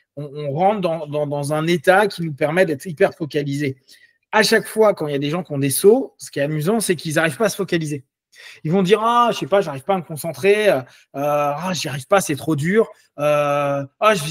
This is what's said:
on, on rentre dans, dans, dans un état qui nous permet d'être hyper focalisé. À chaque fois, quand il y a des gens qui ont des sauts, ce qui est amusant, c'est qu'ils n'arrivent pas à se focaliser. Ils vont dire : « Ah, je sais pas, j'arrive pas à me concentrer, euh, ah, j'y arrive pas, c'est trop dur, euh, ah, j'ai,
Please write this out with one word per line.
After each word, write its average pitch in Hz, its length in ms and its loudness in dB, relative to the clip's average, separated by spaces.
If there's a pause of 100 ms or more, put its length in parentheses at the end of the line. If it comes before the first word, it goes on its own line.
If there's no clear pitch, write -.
(160)
on, 147 180 -12
on 147 180 -8
rentre 190 300 0
dans, 165 240 -4
dans, 147 220 -4
dans 143 260 -4
un 156 140 -2
état 185 400 4
qui 175 160 -6
nous 156 100 -6
permet 160 320 2
d'être 151 200 -4
hyper 190 280 0
focalisé. 143 640 -4 (540)
À 214 100 4
chaque 214 260 2
fois, 214 260 2
quand 156 140 -6
il 147 40 -4
y 143 40 -2
a 135 40 0
des 143 100 -2
gens 170 140 -4
qui - 80 -12
ont 139 80 -4
des 139 100 0
sauts, 226 480 4
ce - 140 -16
qui - 80 -8
est 139 40 0
amusant, 156 360 0
c'est 190 160 0
qu'ils 151 200 -6
n'arrivent 160 220 0
pas 214 80 0
à 196 40 2
se - 80 -10
focaliser. 156 460 -4 (600)
Ils 156 80 -4
vont 196 120 4
dire : « 208 200 4
Ah, 240 280 4
je - 80 -4
sais 151 80 -6
pas, 202 140 4
j'arrive 143 220 -6
pas 196 100 0
à 190 40 0
me 170 60 -6
concentrer, 175 640 0
euh, 139 120 2 (320)
ah, 147 600 -2
j'y 156 140 -6
arrive 139 200 -10
pas, 196 140 4
c'est 151 140 -4
trop 160 200 -4
dur, 190 340 0 (300)
euh, 143 640 0 (140)
ah, 214 160 4
j'ai, 156 160 -6